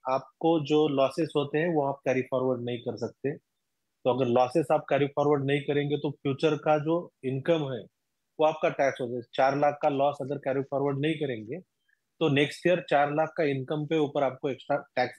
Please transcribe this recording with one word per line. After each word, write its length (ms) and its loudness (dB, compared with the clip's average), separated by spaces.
आपको 520 0
जो 280 2
losses 480 0
होते 220 -2
हैं 160 0
वो 120 2
आप 80 -2
carry 180 0
forward 420 -2
नहीं 140 -4
कर 180 -8
सकते। 400 -6
तो 60 2
अगर 160 2
losses 460 2
आप 160 0
carry 180 2
forward 380 2
नहीं 160 0
करेंगे 360 -2
तो 140 -4
future 440 0
का 240 2
जो 340 -2
income 480 0
है 120 -8
वो 40 4
आपका 240 2
tax 320 0
हो 80 -4
जाए। 120 -6
चार 240 2
लाख 240 2
का 60 4
loss 320 0
अगर 160 -6
carry 260 -2
forward 380 -2
नहीं 140 0
करेंगे 440 -8
तो 80 2
next 380 2
year 240 2
चार 240 2
लाख 220 0
का 80 0
income 420 -2
पे 120 0
ऊपर 240 0
आपको 280 -2
extra 260 -4
टैक्स 420 -4